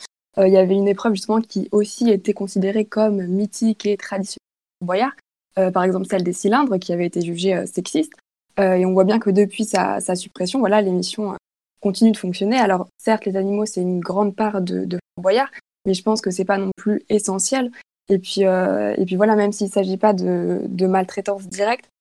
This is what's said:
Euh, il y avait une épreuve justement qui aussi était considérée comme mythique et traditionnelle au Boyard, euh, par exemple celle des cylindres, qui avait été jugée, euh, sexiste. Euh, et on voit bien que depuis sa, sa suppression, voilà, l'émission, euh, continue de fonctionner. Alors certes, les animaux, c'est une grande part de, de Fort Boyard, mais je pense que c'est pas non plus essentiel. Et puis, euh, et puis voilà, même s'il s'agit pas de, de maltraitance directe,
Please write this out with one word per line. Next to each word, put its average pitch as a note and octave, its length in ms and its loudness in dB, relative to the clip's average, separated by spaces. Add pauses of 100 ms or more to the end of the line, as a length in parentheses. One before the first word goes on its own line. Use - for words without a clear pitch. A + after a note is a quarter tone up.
(380)
Euh, F#3+ 80 6
il F#3+ 60 6
y G3 40 8
avait F#3+ 180 6
une G3 140 2
épreuve G3+ 260 0
justement G#3 260 0
qui - 300 -4
aussi G#3 400 0
était G3+ 220 2
considérée G3 540 -2
comme G#3 400 0
mythique G3+ 600 -2
et G3+ 100 0
traditionnelle G3 420 -8 (420)
au F3+ 60 -8
Boyard, G#3 260 0 (460)
euh, F#3 120 2
par F3+ 140 2
exemple F#3 220 0
celle F#3 180 -2
des F3 80 -2
cylindres, G#3+ 460 0
qui F3+ 160 -6
avait F3 120 -2
été F3 140 -4
jugée, E3+ 340 -2
euh, C3+ 120 -2
sexiste. - 480 -4 (440)
Euh, F#3+ 140 4
et F#3 140 2
on F#3 80 2
voit F#3+ 100 6
bien G#3+ 140 4
que A3 100 -4
depuis G3+ 380 2
sa, F#3+ 340 -2
sa F#3 140 -4
suppression, F3+ 460 -6
voilà, G#3+ 200 2
l'émission, F#3+ 520 -2
euh, - 40 -12 (460)
continue G#3+ 300 4
de G#3 40 -2
fonctionner. G3 400 -2
Alors F#3+ 400 2
certes, A3 300 0
les F#3+ 100 -2
animaux, G3+ 300 -2
c'est F#3 160 -4
une F3+ 180 0
grande G3 340 -2
part G#3 280 -2
de, F3+ 240 -4
de F3+ 100 -6
Fort - 280 -10
Boyard, A#3 260 2 (340)
mais F#3+ 80 2
je F3+ 100 -4
pense A3 200 0
que F#3+ 80 -2
c'est F#3 160 -2
pas G3 100 2
non F#3+ 180 -2
plus - 360 -2
essentiel. G#3+ 600 -2 (400)
Et G3 80 4
puis, G3 260 -2
euh, F#3 540 2
et G3 80 0
puis F#3 100 -2
voilà, G#3+ 180 4
même G3+ 180 2
s'il G3+ 180 -4
s'agit F#3+ 260 0
pas G#3 160 2
de, F3+ 540 0
de F#3 200 -2
maltraitance F#3+ 600 -2
directe, G#3 400 -4 (120)